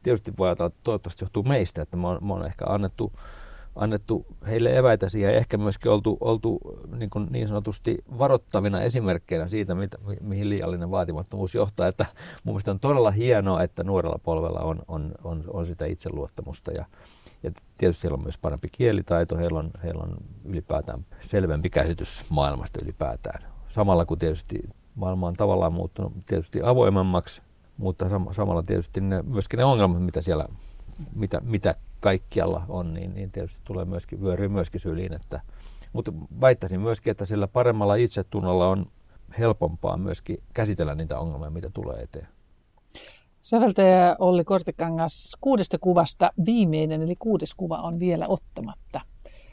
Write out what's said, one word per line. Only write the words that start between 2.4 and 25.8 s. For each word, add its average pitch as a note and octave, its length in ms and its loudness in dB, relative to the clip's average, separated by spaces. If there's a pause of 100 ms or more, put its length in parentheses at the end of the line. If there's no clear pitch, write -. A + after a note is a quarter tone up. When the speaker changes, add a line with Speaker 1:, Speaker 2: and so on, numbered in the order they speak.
Speaker 1:
ehkä - 220 -8
annettu, G2+ 460 -2 (640)
annettu G#2+ 500 -2 (220)
heille A#2 300 4
eväitä A2 320 6
siihen, G2+ 260 4
ehkä A2+ 220 2
myöskin G#2 340 0
oltu, G#2 280 2
oltu A2+ 400 0 (360)
niin A2+ 140 -6
kuin G#2+ 220 -4
niin A#2 160 -2
sanotusti G#2 500 -2 (200)
varoittavina G#2 640 2
esimerkkeinä F#2 680 0
siitä, F#2+ 280 -2
mitä, G2 300 -4
mi-, G2+ 160 -6
mihin G2+ 280 -2
liiallinen F2 420 -2
vaatimattomuus F#2 640 -2
johtaa. G2+ 320 0
Että - 180 -2 (380)
mun A2 100 -2
mielestä G#2 180 -2
on F#2+ 80 -2
todella C3 320 4
hienoa, G2 520 4
että F2 200 -4
nuorella E2+ 400 0
polvella E2 360 0
on, D#2+ 280 -2
on, D#2 240 -6 (120)
on, E2 200 -6 (100)
on E2+ 120 -4
sitä E2 200 -6
itseluottamusta. - 840 -8
Ja, - 140 -6 (580)
ja E2 80 -4 (260)
tietysti - 260 2
heillä D#2 120 -2
on C2+ 80 -4
myös - 140 -8
parempi - 340 -4
kielitaito, F2+ 680 2
heillä E2+ 220 0
on, D#2+ 120 -6 (120)
heillä E2 200 -6
on E2+ 140 -8 (280)
ylipäätään D2 600 -6 (160)
selvempi E2+ 480 0
käsitys - 600 -2
maailmasta C#2+ 540 0
ylipäätään. - 580 -6 (260)
Samalla F#2+ 380 4
kun D#2+ 120 -2
tietysti D#2+ 520 -4 (260)
maailma F#2 320 -2
on F2 80 -4
tavallaan F#2 380 2
muuttunut F2 400 -6 (120)